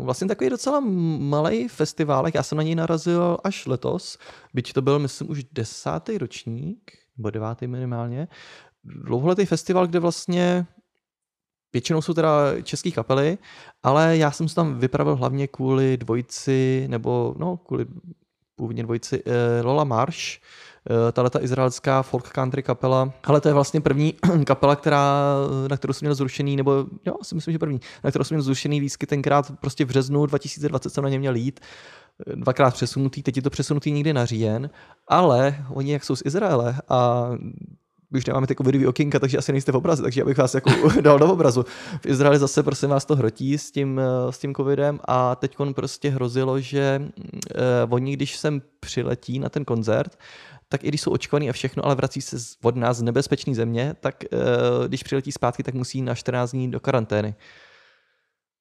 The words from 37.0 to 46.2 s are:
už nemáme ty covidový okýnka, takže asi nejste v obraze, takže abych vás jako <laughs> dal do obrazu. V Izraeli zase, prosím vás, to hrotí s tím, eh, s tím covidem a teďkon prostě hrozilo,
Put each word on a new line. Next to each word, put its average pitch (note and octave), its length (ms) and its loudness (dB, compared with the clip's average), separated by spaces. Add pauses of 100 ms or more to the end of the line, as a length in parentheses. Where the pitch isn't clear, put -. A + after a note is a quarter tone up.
už B2+ 120 0
nemáme C3 200 0
ty C3 100 0
covidový C3+ 300 4
okýnka, C#3+ 320 2
takže C3+ 200 0
asi C#3+ 140 -2
nejste C3+ 200 0
v C3 40 4
obraze, D#3+ 260 2
takže C3 200 0
abych C#3 160 0
vás C3 160 2
jako C3+ 160 2 (180)
<laughs> B3 120 4
dal D3 180 10
do D#3+ 140 8
obrazu. C3 320 4 (380)
V - 40 -10
Izraeli C#3+ 320 6
zase, C#3 240 2
prosím C#3+ 260 0
vás, C#3 160 2
to D3+ 120 2
hrotí C3+ 420 0
s - 120 -12
tím, C3+ 300 -2
eh, B2+ 320 0
s - 60 -12
tím C#3 160 -6
covidem C#3+ 500 0
a B2+ 320 2
teďkon C#3 380 -4
prostě - 360 -4
hrozilo, C3 500 0